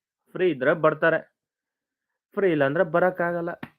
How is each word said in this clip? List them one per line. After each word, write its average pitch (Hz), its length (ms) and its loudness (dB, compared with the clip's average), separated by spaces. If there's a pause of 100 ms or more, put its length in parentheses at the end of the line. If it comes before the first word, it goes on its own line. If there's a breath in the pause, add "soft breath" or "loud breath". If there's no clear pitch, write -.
(360)
ಫ್ರೀ 175 160 0
ಇದ್ರೆ 135 220 0
ಬರ್ತಾರೆ, 160 460 0 (1120)
ಫ್ರೀ 196 180 0
ಇಲ್ಲ 147 140 2
ಅಂದ್ರೆ 147 180 0
ಬರಕ್ಕಾಗಲ್ಲ. 175 680 0 (300)